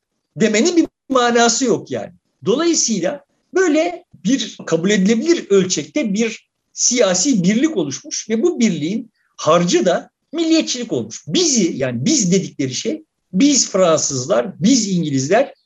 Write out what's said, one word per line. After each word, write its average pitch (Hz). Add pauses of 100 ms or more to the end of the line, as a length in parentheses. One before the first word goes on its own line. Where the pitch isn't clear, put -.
(360)
demenin 220
bir 311 (220)
manası 240
yok 160
yani. 104 (320)
Dolayısıyla 240 (300)
böyle 339 (200)
bir 220 (100)
kabul 165
edilebilir 226
ölçekte 185
bir 220 (240)
siyasi 226
birlik 226
oluşmuş -
ve 226
bu 339
birliğin 190 (240)
harcı 175
da 180 (220)
milliyetçilik 320
olmuş. 120
Bizi, 247
yani 127
biz 220
dedikleri 147
şey, - (280)
biz 254
Fransızlar, 165
biz 214
İngilizler, 165 (120)